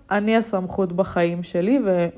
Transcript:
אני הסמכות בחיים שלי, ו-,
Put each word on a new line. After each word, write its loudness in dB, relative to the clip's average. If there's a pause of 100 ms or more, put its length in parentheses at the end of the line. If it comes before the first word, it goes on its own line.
(120)
אני 2
הסמכות -2
בחיים 0
שלי, 0
ו-, 2 (100)